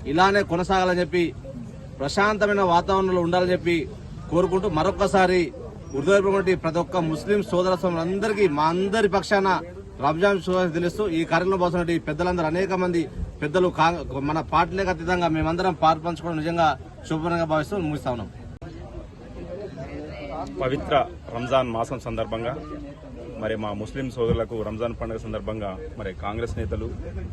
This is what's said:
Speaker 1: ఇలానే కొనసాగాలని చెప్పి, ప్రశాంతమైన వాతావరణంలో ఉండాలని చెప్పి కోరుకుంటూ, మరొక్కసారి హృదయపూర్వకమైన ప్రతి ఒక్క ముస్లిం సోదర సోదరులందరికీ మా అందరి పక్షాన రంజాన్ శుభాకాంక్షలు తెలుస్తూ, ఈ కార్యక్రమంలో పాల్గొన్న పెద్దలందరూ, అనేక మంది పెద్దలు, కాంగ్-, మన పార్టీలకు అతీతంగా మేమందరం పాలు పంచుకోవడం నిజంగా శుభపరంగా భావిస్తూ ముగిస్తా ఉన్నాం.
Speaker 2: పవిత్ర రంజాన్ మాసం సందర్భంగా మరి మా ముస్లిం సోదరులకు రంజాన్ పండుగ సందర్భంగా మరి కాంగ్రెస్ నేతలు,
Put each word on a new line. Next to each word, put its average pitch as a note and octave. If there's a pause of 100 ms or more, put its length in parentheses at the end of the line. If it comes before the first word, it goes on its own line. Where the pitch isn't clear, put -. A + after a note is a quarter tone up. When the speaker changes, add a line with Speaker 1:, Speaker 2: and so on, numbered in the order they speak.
(120)
Speaker 1:
ఇలానే F#3+ (100)
కొనసాగాలని F3+
చెప్పి, F3 (760)
ప్రశాంతమైన G3+ (100)
వాతావరణంలో F#3
ఉండాలని F3+
చెప్పి E3+ (560)
కోరుకుంటూ, F#3
మరొక్కసారి F#3 (520)
హృదయపూర్వకమైన F#3+
ప్రతి D#3+
ఒక్క F3+ (140)
ముస్లిం G3+
సోదర F3+
సోదరులందరికీ F#3
మా D3 (100)
అందరి G3
పక్షాన G3 (580)
రంజాన్ F#3
శుభాకాంక్షలు F3+
తెలుస్తూ, F3
ఈ E3 (100)
కార్యక్రమంలో F3
పాల్గొన్న E3+ (100)
పెద్దలందరూ, F3
అనేక F3+
మంది F3+ (400)
పెద్దలు, F3
కాంగ్-, D#3+ (240)
మన D#3 (140)
పార్టీలకు F3
అతీతంగా F3
మేమందరం E3
పాలు D#3+
పంచుకోవడం E3
నిజంగా E3 (400)
శుభపరంగా E3
భావిస్తూ D#3
ముగిస్తా D3
ఉన్నాం. G#2+ (2250)
Speaker 2:
పవిత్ర C#3 (400)
రంజాన్ B2
మాసం A2+
సందర్భంగా A2+ (880)
మరి A2
మా G#2+
ముస్లిం G#2+
సోదరులకు A#2
రంజాన్ A2
పండుగ A2+
సందర్భంగా G#2+ (280)
మరి G2
కాంగ్రెస్ A2
నేతలు, G2+ (440)